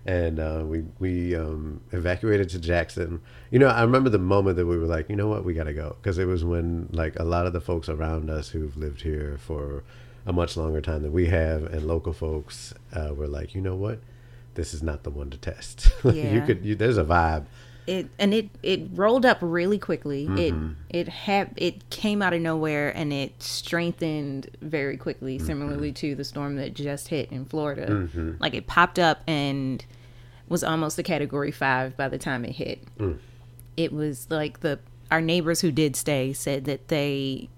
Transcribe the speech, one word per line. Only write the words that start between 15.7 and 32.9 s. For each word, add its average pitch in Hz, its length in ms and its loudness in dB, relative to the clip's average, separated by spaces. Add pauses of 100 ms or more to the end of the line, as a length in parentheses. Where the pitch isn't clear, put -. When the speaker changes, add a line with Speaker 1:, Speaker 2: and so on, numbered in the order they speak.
Speaker 1:
<laughs> - 80 -8
Like, 127 100 8
you 156 80 0
Speaker 2:
Yeah. 113 240 2
Speaker 1:
could, 95 180 2
you, 104 120 0
there's 110 220 4
a 80 60 4
vibe. 80 420 4 (420)
Speaker 2:
It, 185 200 -2 (100)
and 202 160 4
it, 220 140 0 (160)
it 185 180 0 (120)
rolled 226 320 4
up 233 140 6
really 175 380 2
quickly. 147 480 -2
Speaker 1:
Mm-hmm. 82 460 0 (160)
Speaker 2:
It, 170 180 -2
it - 20 -8
hap-, 202 480 -2
it - 340 -4
came 208 320 0
out 180 100 2
of 170 80 2
nowhere, 156 560 0
and 147 160 -2
it 139 300 -4
strengthened 156 1080 -4 (120)
very 139 340 -2
quickly, 131 420 -6
Speaker 1:
Mm-hmm. - 80 -4
Speaker 2:
similarly 147 480 -4
to 147 200 -4
the 139 100 -6
storm 143 320 -6
that 135 180 -6
just 143 340 -6
hit 151 240 -4
in 127 120 -8
Florida. 147 440 -4
Speaker 1:
Mm-hmm. 82 500 -2
Speaker 2:
Like, - 160 0
it - 140 -6
popped 180 320 4
up 160 260 4
and 139 580 -2 (640)
was 165 140 0
almost 160 340 0
a 175 60 -4
Category 143 480 0
five 131 460 0
by 139 120 0
the 131 100 -4
time 127 260 -4
it - 80 -8
hit. - 260 -6 (200)